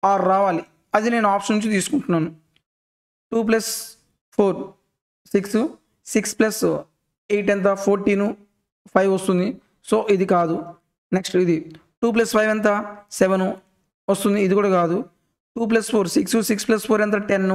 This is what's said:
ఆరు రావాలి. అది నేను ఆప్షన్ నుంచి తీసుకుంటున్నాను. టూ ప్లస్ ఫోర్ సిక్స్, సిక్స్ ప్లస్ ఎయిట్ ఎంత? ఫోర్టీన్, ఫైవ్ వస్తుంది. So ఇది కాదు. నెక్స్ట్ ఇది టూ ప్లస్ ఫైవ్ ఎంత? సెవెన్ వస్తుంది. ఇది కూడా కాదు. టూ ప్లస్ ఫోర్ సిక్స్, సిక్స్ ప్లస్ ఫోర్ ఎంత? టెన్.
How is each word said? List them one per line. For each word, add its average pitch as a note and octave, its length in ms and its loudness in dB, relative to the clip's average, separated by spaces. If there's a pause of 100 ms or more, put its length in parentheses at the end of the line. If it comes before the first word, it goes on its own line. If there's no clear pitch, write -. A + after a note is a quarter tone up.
ఆరు G3 220 2
రావాలి. F#3+ 300 2 (360)
అది G#3+ 180 0
నేను A3 180 0
ఆప్షన్ G3+ 220 -2
నుంచి G#3+ 180 -2
తీసుకుంటున్నాను. F#3 560 -2 (1000)
టూ A3+ 160 0
ప్లస్ A3 220 0 (680)
ఫోర్ G3 220 2 (760)
సిక్స్, G3 260 -2 (540)
సిక్స్ - 260 -4
ప్లస్ A3 240 0 (720)
ఎయిట్ G#3 200 0
ఎంత? G3 120 0 (180)
ఫోర్టీన్, G3+ 400 2 (680)
ఫైవ్ F#3+ 220 4
వస్తుంది. F#3 300 0 (420)
So A3 100 4 (160)
ఇది F#3 200 0
కాదు. E3+ 220 0 (600)
నెక్స్ట్ F#3 260 -2
ఇది E3+ 140 2 (440)
టూ A#3 140 0
ప్లస్ A3+ 220 0
ఫైవ్ G#3+ 180 2
ఎంత? G#3+ 140 2 (500)
సెవెన్ F#3+ 260 2 (680)
వస్తుంది. G3+ 340 0
ఇది F#3 140 4
కూడా G3+ 180 2
కాదు. E3+ 180 0 (580)
టూ A#3 160 -4
ప్లస్ A3+ 220 0
ఫోర్ G3 240 2
సిక్స్, G3 200 0 (140)
సిక్స్ G3+ 180 -4
ప్లస్ A3 200 2
ఫోర్ G#3+ 180 4
ఎంత? G#3 100 0 (140)
టెన్. F#3+ 240 2